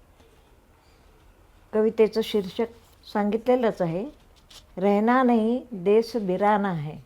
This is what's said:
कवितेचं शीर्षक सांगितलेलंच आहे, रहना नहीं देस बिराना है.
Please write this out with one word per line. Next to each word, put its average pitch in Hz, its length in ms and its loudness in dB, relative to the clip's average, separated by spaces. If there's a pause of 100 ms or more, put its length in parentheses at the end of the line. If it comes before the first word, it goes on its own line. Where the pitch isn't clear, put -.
(1700)
कवितेचं 220 520 2
शीर्षक 208 420 -4 (460)
सांगितलेलंच 226 720 0
आहे, 175 220 -4 (720)
रहना 208 460 2
नहीं 240 380 2 (120)
देस 208 440 0
बिराना 202 560 0
है. 151 340 -6